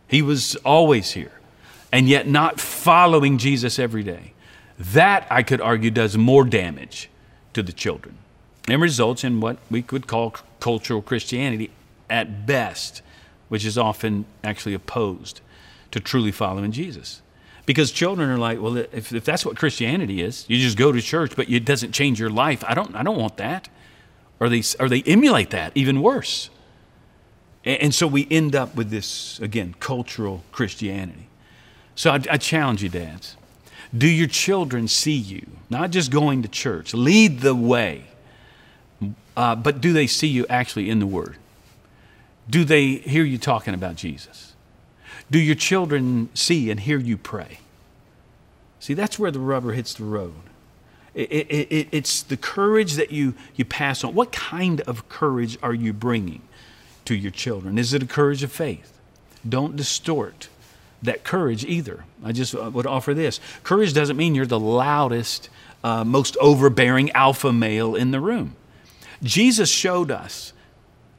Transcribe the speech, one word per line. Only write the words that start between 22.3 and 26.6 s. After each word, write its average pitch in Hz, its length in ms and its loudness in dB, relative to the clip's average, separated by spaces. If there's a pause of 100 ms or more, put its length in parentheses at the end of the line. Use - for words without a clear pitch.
life. 127 360 0
I 117 60 -2
don't, 123 220 -4
I 110 80 -4
don't 208 140 -2
want 110 200 -4
that." 160 320 -8 (720)
Or 117 100 2
they, 117 140 2 (160)
or 131 100 0
they 123 140 2
emulate 196 480 6
that, 82 240 -4
even 135 260 2
worse. - 480 0 (1160)